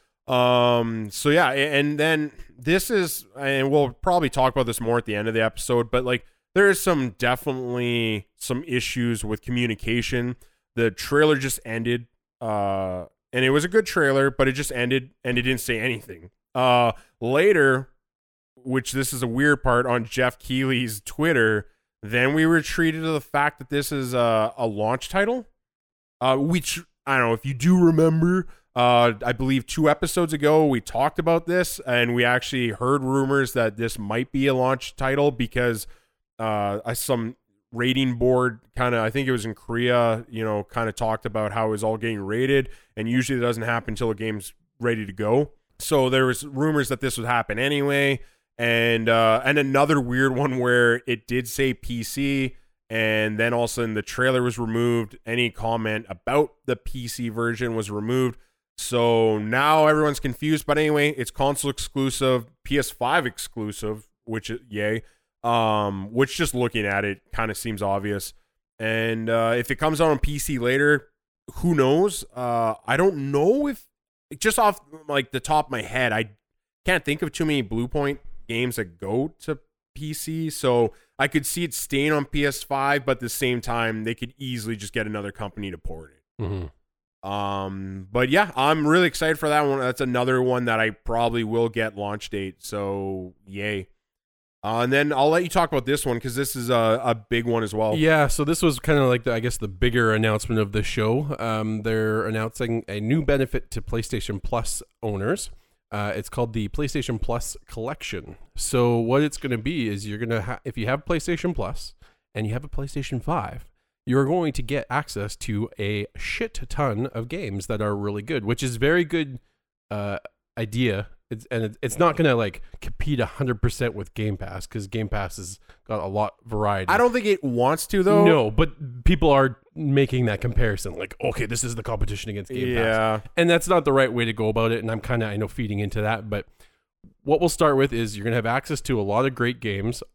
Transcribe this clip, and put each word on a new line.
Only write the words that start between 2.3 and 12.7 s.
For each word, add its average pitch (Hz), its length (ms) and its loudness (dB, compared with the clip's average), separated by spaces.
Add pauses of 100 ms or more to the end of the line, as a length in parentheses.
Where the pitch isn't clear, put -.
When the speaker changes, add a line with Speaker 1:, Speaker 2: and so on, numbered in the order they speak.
Speaker 1:
this 165 340 0
is, 185 340 -2 (140)
and 135 320 0
we'll 143 200 4
probably 175 380 2
talk 131 240 2
about 131 120 2
this 117 160 -4
more 117 160 2
at 117 80 -2
the 107 100 -4
end 104 140 -2
of 110 40 0
the 113 80 2
episode, 113 480 0
but, 127 140 0
like, 123 220 -2 (280)
there 196 160 6
is 196 120 2
some, 139 300 0 (480)
definitely 120 760 -2
some 131 320 -6
issues 120 560 -2
with 107 180 -4
communication. 120 920 -2 (400)
The 117 160 2
trailer 151 460 4
just 131 280 -4
ended, 117 420 -4 (340)
uh, 98 640 -4 (280)